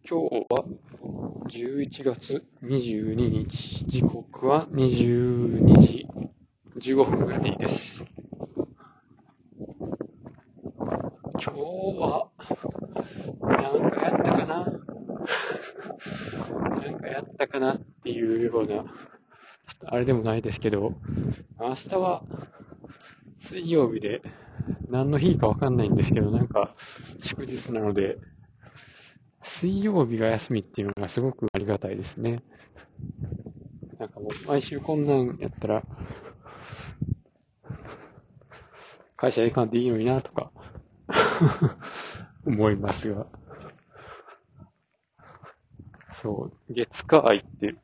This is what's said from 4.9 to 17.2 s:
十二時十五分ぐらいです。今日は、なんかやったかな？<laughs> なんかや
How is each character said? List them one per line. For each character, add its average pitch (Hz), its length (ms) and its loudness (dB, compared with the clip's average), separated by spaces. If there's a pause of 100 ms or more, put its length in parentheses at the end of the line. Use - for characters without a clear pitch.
十 120 720 4
二 - 120 12 (120)
時 - 200 -2 (720)
十 127 200 0
五 135 100 8
分 151 180 2
ぐ - 80 -2
ら - 60 -2
い - 180 0
で - 140 -2
す。 - 340 -8 (3250)
今 - 80 -6
日 - 100 -6 (460)
は、 - 320 -2 (1120)
な - 320 2
ん - 180 2
か - 120 -2
や 170 80 2
っ 180 120 2
た - 140 2
か - 80 2
な？ 165 240 -4
<laughs> - 80 -4 (2000)
な - 140 -6
ん - 100 -10
か - 80 -10
や 139 140 -8